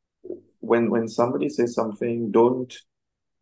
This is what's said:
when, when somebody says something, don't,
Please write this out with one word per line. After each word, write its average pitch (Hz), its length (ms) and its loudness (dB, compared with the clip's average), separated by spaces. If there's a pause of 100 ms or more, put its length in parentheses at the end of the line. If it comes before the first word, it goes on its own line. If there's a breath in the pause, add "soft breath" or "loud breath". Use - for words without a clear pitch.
(600)
when, 117 300 2
when 113 180 0
somebody 131 400 0
says 120 260 -2
something, 117 560 -4
don't, 127 420 4 (680)